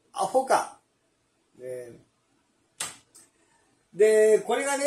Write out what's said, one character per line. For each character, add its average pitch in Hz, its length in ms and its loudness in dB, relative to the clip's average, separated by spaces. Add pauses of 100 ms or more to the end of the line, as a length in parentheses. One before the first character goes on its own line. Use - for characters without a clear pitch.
(140)
ア - 60 -8
ホ 254 260 -2
か。 - 340 -2 (800)
ね。 123 400 -16 (1900)
で、 214 460 4
こ - 160 -4
れ 277 80 -4
が 277 140 -4
ね、 277 100 -2